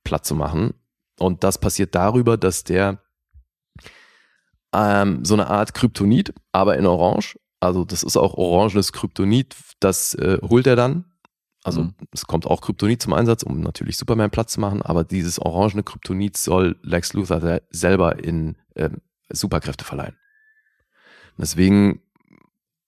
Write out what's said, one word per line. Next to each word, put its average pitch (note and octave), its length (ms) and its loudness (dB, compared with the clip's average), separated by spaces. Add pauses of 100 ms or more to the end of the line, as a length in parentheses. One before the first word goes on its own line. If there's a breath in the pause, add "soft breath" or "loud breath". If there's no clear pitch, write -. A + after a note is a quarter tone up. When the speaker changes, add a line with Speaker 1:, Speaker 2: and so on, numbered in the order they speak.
Speaker 1:
platt - 200 -4
zu D2 100 -4
machen. D#2 380 -2 (460)
Und F2+ 240 0
das F#2+ 160 0
passiert - 360 -2
darüber, A2+ 420 2
dass F#2 260 -2
der, G2 400 -2 (1700 soft breath)
ähm, G2+ 520 2
so G2 80 2
eine G#2 140 2
Art G#2 260 0
Kryptonit, A#2 600 2 (200)
aber F#2+ 240 4
in E2+ 80 2
Orange, F2 520 2 (220)
also F2+ 240 0
das - 200 -6
ist - 120 -2
auch - 200 2
orangenes F#2 580 2
Kryptonit, G#2+ 640 -2 (260)
das, - 340 0
äh, F#2 260 0
holt B2 260 4
er B2+ 100 4
dann. C#3 260 0 (600)
Also E2 200 -2
Speaker 2:
Mhm. F2 120 -8 (160)
Speaker 1:
es - 140 -12
kommt E2+ 200 -2
auch - 160 -4
Kryptonit G#2+ 400 -2
zum - 120 -4
Einsatz, A2+ 300 2
um C2+ 160 -6
natürlich - 380 -6
Superman A2 340 0
platt A2+ 180 -4
zu - 120 -6
machen, G2+ 200 -2
aber E2 220 0
dieses E2+ 360 -4
orangene G2 440 0
Kryptonit - 540 -6
soll F#2 460 2
Lex E2+ 300 -4
Luthor F#2 280 -2
se-, E2+ 200 -2 (100)
selber F2 520 2
in, D#2+ 320 -4 (200)
ähm, - 260 -4 (280)
Superkräfte E2 540 -4
verleihen. - 320 -10 (1200 soft breath)
Deswegen G2 640 4 (880)